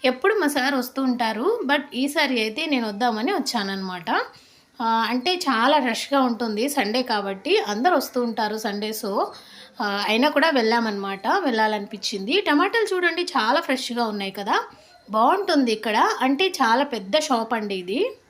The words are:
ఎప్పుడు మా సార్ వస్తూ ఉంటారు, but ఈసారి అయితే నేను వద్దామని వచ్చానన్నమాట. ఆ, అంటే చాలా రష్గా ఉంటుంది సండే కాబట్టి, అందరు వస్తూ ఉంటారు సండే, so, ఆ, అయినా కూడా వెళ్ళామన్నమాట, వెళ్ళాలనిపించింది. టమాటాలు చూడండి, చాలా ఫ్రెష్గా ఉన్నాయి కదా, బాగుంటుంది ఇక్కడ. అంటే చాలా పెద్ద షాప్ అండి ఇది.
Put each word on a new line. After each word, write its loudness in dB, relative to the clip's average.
ఎప్పుడు 2
మా 2
సార్ 0
వస్తూ -4
ఉంటారు, 0
but 2
ఈసారి 0
అయితే -4
నేను 0
వద్దామని 0
వచ్చానన్నమాట. -4
ఆ, 2
అంటే 0
చాలా 2
రష్గా 0
ఉంటుంది 0
సండే 0
కాబట్టి, -2
అందరు 0
వస్తూ -2
ఉంటారు -2
సండే, -4
so, -2
ఆ, -2
అయినా 4
కూడా 4
వెళ్ళామన్నమాట, 0
వెళ్ళాలనిపించింది. 0
టమాటాలు 2
చూడండి, 0
చాలా 0
ఫ్రెష్గా -2
ఉన్నాయి -4
కదా, -2
బాగుంటుంది 4
ఇక్కడ. -2
అంటే 2
చాలా 2
పెద్ద -2
షాప్ 0
అండి -4
ఇది. -4